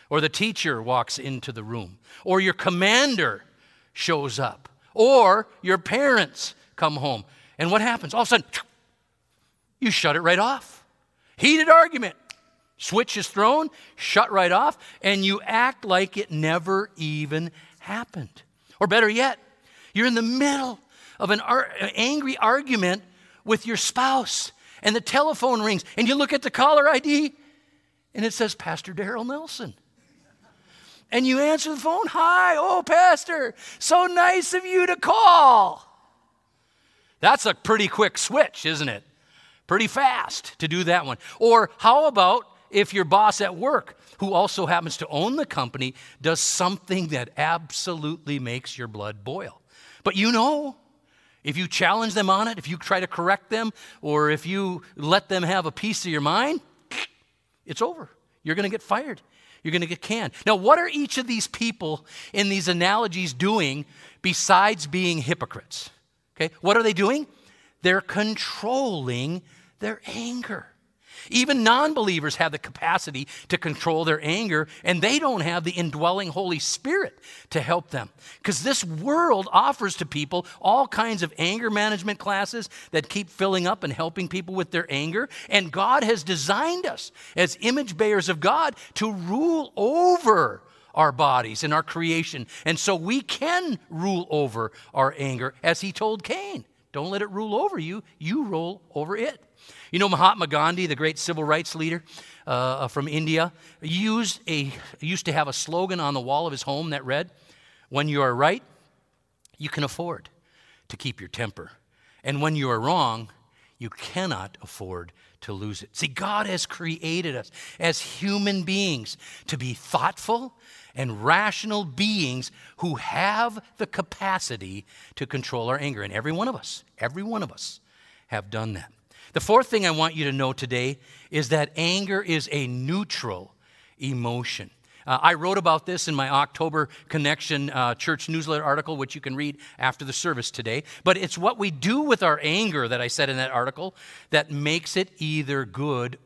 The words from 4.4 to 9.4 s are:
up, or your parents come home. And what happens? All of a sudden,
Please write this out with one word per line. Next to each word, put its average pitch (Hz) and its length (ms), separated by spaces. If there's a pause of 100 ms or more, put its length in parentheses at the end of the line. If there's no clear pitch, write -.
up, - 280 (260)
or 220 520 (160)
your 185 160
parents 220 800 (180)
come 151 220
home. 127 280 (320)
And 165 140
what 214 120
happens? 233 320
All 233 80
of 214 40
a - 40
sudden, 220 160 (1300)